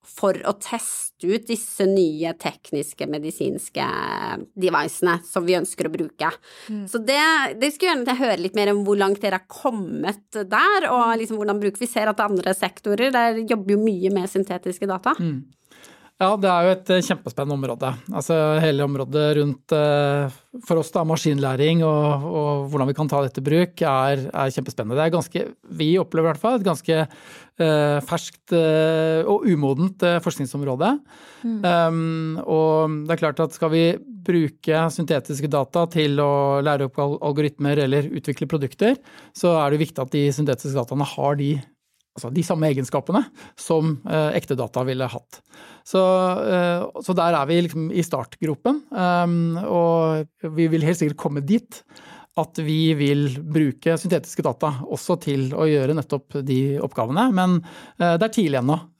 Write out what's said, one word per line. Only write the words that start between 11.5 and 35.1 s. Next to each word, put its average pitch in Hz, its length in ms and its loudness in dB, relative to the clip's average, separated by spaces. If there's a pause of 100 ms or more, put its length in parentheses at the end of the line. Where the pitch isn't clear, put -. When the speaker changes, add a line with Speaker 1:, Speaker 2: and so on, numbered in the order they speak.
Speaker 1:
bruker 202 180 -2
vi 247 80 -2
ser 214 220 -2
at 208 100 -2
andre 196 340 0
sektorer, 208 600 -2
der 233 340 2
jobber 202 240 -2
jo 202 60 4
mye 196 340 0
med 190 180 0
syntetiske 185 580 -4
data. 190 320 -2
Speaker 3:
Mm. 147 240 -4 (760)
Ja, 196 160 4
det 196 100 0
er 175 160 4
jo 185 60 6 (100)
et, 185 120 -8
eh, 185 100 4
kjempespennende 143 560 -4
område. 131 400 -4 (160)
Altså, 156 480 2
hele 143 240 2
området 143 500 0
rundt, 143 380 0
eh, 143 560 2 (340)
for 170 140 0
oss 156 140 -2
da, 175 120 0
maskinlæring 151 800 2
og, 151 400 2
og 147 480 -2
hvordan 135 160 0
vi 143 60 0
kan 151 160 -2
ta 143 140 2
dette 131 160 -4
i 135 40 -6
bruk, 170 380 2
er, 135 500 2
er 135 200 0
kjempespennende. 120 440 -4
Det 156 120 2
er 170 100 0
ganske, - 360 -4 (180)
vi 160 260 2
opplever 165 320 2
i - 20 0
hvert 147 80 -4
fall 240 160 2
et 208 80 -2
ganske, 160 440 0 (520)
eh, 147 400 4
ferskt, - 540 -6
eh, 160 760 2
og 202 160 2
umodent, 156 600 0
eh, 175 160 2
forskningsområde. 147 800 -2 (440)
Speaker 2:
Mm. 226 220 -4
Speaker 3:
Ehm, 165 800 0
og 156 600 2
det 165 120 0
er 165 140 0
klart - 100 -6
at 156 80 -2
skal 160 200 -2
vi 165 260 2
bruke 170 960 0
syntetiske 147 560 -2